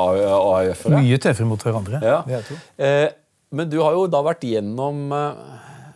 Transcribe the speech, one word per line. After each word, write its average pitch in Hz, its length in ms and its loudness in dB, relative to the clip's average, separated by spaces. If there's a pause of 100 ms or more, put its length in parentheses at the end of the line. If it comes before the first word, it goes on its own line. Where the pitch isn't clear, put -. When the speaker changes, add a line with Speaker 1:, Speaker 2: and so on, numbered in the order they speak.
Speaker 1:
A-, 98 320 2
og 98 160 2
A 92 80 2 (160)
F-ere. 143 260 2
Speaker 2:
Mye 127 160 4
tøffere 117 320 0
mot 107 160 -4
hverandre, 113 380 -2
Speaker 1:
Ja. 131 240 4
Speaker 2:
vil 127 100 -4
jeg 107 140 -10
tro. 165 80 -14 (180)
Speaker 1:
Eh, 143 300 2 (440)
men 151 200 -4
du 156 100 0
har 151 160 4
jo 190 140 2
da 143 100 2
vært 160 240 -2
gjennom, 127 640 -2
eh, 143 480 -6 (380)